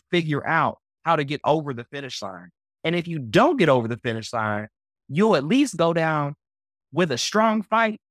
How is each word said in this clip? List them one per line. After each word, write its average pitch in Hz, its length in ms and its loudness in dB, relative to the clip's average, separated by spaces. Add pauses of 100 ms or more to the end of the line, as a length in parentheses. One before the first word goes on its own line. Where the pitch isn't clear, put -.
(120)
figure 156 340 -2
out 151 340 0 (260)
how 165 100 2
to 151 80 0
get 139 220 -6
over 143 280 0
the 117 120 -10
finish 139 360 -12
line. 90 280 -14 (340)
And 165 120 0
if 170 120 -4
you 165 120 -6
don't 208 380 2
get 170 120 4
over 123 180 4
the 117 100 -6
finish 113 360 -6
line, 107 340 -2 (420)
you'll 190 260 4
at 139 100 2
least 247 320 0
go 165 160 2
down 156 420 -2 (560)
with 160 200 0
a 117 60 0
strong 220 440 0
fight, 220 380 0 (120)